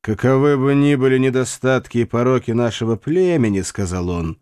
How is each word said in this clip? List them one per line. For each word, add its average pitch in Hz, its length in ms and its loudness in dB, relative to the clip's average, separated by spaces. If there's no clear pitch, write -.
Каковы 135 560 2
бы 135 160 2
ни 143 220 4
были 131 240 2
недостатки 131 800 -2
и 113 60 0
пороки 120 460 0
нашего 113 440 -2
племени, — 143 680 0
сказал 90 480 -4
он, — 82 320 -6